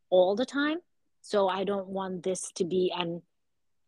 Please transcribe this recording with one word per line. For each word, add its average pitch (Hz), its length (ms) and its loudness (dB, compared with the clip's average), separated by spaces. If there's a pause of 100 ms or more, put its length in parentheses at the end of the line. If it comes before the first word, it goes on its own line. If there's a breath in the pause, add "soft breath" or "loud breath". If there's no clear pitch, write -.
(120)
all 185 240 6
the 247 100 -2
time. 294 320 -2 (440)
So 196 260 2
I 185 160 -2
don't 190 240 -2
want 190 360 -6
this 185 320 -4
to 190 100 -2
be 180 300 0
an, 170 260 -6 (680)